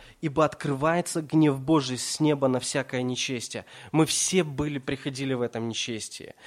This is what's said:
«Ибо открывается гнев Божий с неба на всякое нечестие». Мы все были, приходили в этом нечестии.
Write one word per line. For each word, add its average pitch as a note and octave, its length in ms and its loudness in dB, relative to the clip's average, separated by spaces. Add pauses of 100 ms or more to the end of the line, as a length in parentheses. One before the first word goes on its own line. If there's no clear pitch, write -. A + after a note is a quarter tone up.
(220)
«Ибо D#3 240 2
открывается D#3 760 0
гнев D3 380 4
Божий C3 360 2
с - 220 -6
неба C#3+ 300 4
на B2+ 100 2
всякое B2+ 440 -2
нечестие». B2 640 -4 (280)
Мы D#3 120 6
все - 380 2
были, D3 380 -4
приходили C3+ 520 -4
в A#2+ 100 0
этом A#2 260 -2
нечестии. - 680 -8 (120)